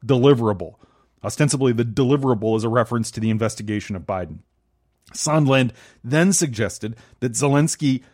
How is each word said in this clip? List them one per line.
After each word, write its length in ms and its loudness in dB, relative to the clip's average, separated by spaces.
deliverable." 720 2
Ostensibly, 480 0
the 100 0
deliverable 720 0
is 80 -2
a 60 -2
reference 420 -2
to 80 -12
the 100 -2
investigation 680 -4
of 100 -12
Biden. 320 -8
Sondland 580 2
then 260 2
suggested 640 -4
that 140 -4
Zelensky 680 0